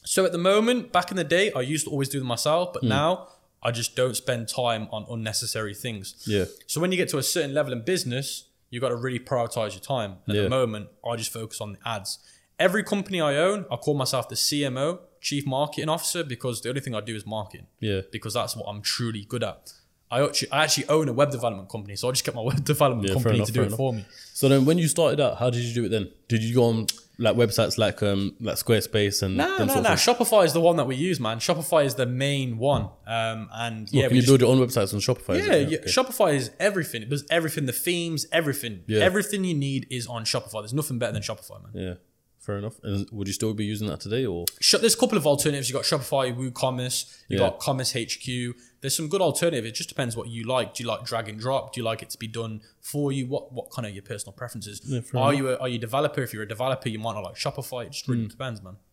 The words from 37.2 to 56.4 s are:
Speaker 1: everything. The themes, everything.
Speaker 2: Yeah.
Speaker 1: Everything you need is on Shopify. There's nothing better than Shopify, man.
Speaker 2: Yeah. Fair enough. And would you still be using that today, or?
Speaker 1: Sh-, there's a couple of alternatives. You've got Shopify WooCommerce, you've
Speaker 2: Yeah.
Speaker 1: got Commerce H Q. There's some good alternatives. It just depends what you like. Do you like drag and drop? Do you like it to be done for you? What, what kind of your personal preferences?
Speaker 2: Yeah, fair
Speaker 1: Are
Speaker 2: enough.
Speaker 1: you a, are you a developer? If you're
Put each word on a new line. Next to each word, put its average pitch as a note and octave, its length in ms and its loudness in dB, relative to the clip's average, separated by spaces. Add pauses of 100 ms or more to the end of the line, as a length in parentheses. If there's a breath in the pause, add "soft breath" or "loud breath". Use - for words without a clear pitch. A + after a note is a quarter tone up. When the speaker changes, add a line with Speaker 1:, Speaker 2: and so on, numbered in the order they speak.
Speaker 1:
everything. D#3+ 340 0
The B2 80 -2
themes, E3+ 580 -2
everything. C3 540 -2
Speaker 2:
Yeah. G#2+ 140 2
Speaker 1:
Everything F#3+ 460 2
you F3 100 0
need C#3 340 -2
is B2 160 -6
on A#2 200 -8
Shopify. A2 360 -4
There's G#2+ 140 -8
nothing C#3 240 -2
better A#2 140 -2
than G#2+ 100 -4
Shopify, G2 400 -10
man. G2 100 -18
Speaker 2:
Yeah. F#2 200 -6 (460)
Fair G2+ 180 -6
enough. G#2 260 -8
And G2 300 -2
would G2+ 160 -6
you F#2+ 40 -4
still A2 200 0
be G#2+ 100 -4
using G#2+ 240 -4
that F2 140 -6
today, A#2 240 -2
or? F2 180 -4 (160)
Speaker 1:
Sh-, - 220 4
there's A3 140 4
a - 20 -4
couple A3+ 200 4
of C#3+ 80 2
alternatives. C#3 440 2
You've B2+ 120 -2
got - 40 -6
Shopify C3+ 520 0
WooCommerce, B2+ 680 -2 (240 loud breath)
you've G2 100 2
Speaker 2:
Yeah. F#2+ 120 6
Speaker 1:
got - 80 -14
Commerce C3 360 0
H A#2 240 -4
Q. B2 340 -6 (280 soft breath)
There's C3+ 160 -2
some D#3 100 -4
good F#3 140 0
alternatives. E3 480 2
It A#2+ 60 -12
just - 120 -6
depends A#2+ 300 -4
what A2+ 100 -8
you A2+ 160 -8
like. B2+ 300 0
Do - 100 -10
you A#2 60 -4
like G#2+ 160 -4
drag A2 240 -4
and G#2+ 100 -12
drop? C3 340 -4
Do - 60 -6
you A#2 60 -4
like A2 160 -2
it - 80 -16
to - 100 -12
be A2+ 80 -8
done A2 320 -8 (220 soft breath)
for C#3+ 320 -2
you? C3+ 140 -2
What, B2+ 260 -6
what - 180 -12
kind A#2+ 160 -6
of G#2 60 -10
your G2 100 -14
personal G2+ 300 -12
preferences? G#2 500 -12
Speaker 2:
Yeah, C3 160 -4
fair B2+ 220 -2
Speaker 1:
Are C#3 100 6
Speaker 2:
enough. C#3 100 2
Speaker 1:
you C3+ 100 0
a, B2 40 2
are C3 140 -4
you B2 80 -2
a - 20 -4
developer? C3+ 420 -2
If A#2+ 120 -6
you're G#2+ 100 -8